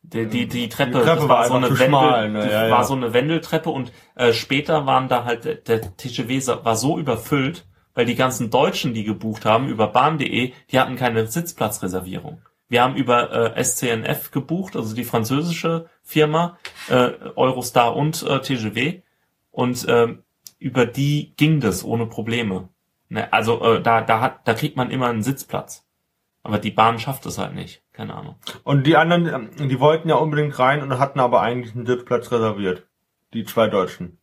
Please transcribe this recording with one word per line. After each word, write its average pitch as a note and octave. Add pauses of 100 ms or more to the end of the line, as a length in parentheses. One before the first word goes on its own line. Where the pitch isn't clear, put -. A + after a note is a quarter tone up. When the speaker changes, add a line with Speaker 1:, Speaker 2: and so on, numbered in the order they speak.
Speaker 1:
Die, A2+
die, -
die A#2+
Speaker 2:
die A#2+
Speaker 1:
Treppe, B2+
Speaker 2:
Treppe -
Speaker 1:
das D3+
Speaker 2:
war -
Speaker 1:
war A#2+
so B2+
Speaker 2:
einfach B2+
Speaker 1:
eine C#3
Speaker 2:
zu -
Speaker 1:
Wendel-, C3+
Speaker 2:
schmal, B2
ne? G#2+
Speaker 1:
das G#2
Speaker 2:
Ja, G#2+
Speaker 1:
war A2+
Speaker 2:
ja. B2
Speaker 1:
so C3
eine A#2+
Wendeltreppe D#3
und, B2+ (240)
äh, A#2+
später C3+
waren C3
da A#2+
halt, A#2+
der, A2+
der A2
T -
G A#2
W C3
sa-, B2
war A2+
so C3
überfüllt, C3+ (260)
weil A#2+
die A#2
ganzen B2+
Deutschen, C#3+
die A2
gebucht G#2+
haben A#2
über A2
bahn D3
punkt C3+
de, B2 (180)
die C3
hatten B2+
keine A2+
Sitzplatzreservierung. F#2 (260)
Wir A#2+
haben C3+
über, A#2+
äh, A#2
S -
C B2
N A2
F -
gebucht, E3+
also A2
die A#2+
französische E3 (140)
Firma, D#3 (320)
äh, B2 (240)
Eurostar B2+
und, D3+
äh, C3+
T C3+
G G#2+
W. C#3 (500)
Und, B2
ähm, A#2 (340)
über B2
die C#3+
ging D3+
das G2
ohne A2
Probleme. G#2+ (380)
Ne, -
also, A2+
äh, A2+
da, A2+
da A2+
hat, -
da A2+
kriegt -
man B2
immer B2+
einen A#2
Sitzplatz. - (560)
Aber G#2+
die G#2
Bahn A2+
schafft C3+
es -
halt G2
nicht. F2+ (100)
Keine G#2
Ahnung. - (280)
Speaker 2:
Und C3+
die D#3
anderen, D#3+
ähm, C#3
die B2+
wollten D#3+
ja D3
unbedingt D3+
rein C3+
und C3
hatten C3+
aber A#2+
eigentlich A#2
einen A#2+
Sitzplatz B2
reserviert. G2+ (460)
Die A2
zwei A2
Deutschen. F#2